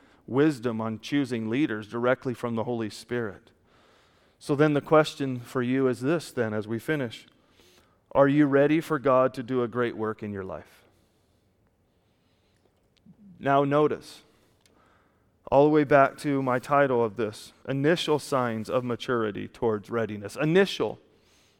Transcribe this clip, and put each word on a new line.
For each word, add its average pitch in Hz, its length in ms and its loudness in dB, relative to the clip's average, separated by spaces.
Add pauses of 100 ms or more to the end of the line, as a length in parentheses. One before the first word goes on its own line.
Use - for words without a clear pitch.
(260)
wisdom 123 540 0
on 113 200 -6
choosing 123 500 -2
leaders 117 360 -2
directly 120 480 -2
from 117 220 -6
the 110 80 -2
Holy 113 260 -4
Spirit. 107 640 -8 (880)
So - 160 -4
then 147 180 4
the 143 60 0
question 139 640 2
for 127 200 -4
you 131 280 2
is 117 100 -2
this 147 320 -2
then, 110 220 -2
as 107 120 -4
we 113 140 -6
finish. 139 480 -6 (840)
Are 139 160 6
you 147 160 4
ready 143 340 4
for 156 200 -4
God 127 340 4
to 131 100 -10
do 123 200 -2
a 120 40 0
great 117 300 -4
work 107 260 -6
in 104 80 -8
your 98 140 -8
life? 80 400 -14 (2500)
Now 139 280 2
notice, 139 560 0 (1300)
all 139 140 6
the 151 40 4
way 151 140 4
back 139 360 4
to 139 220 -2
my 127 160 0
title 135 460 2
of 104 140 -4
this, 110 340 -6 (160)
initial 147 500 0
signs 117 520 -4
of 123 160 0
maturity 110 640 -4
towards 107 400 -4
readiness. 107 480 -6
Initial. 151 640 0 (580)